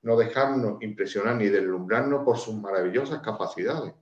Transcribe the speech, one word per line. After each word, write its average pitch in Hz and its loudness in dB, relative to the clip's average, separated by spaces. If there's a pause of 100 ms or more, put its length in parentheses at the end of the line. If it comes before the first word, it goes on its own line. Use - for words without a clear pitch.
No 117 4
dejarnos 120 2
impresionar 107 -2
ni 107 2
deslumbrarnos 101 2
por 117 4
sus 110 -8
maravillosas 101 -2
capacidades. 107 -4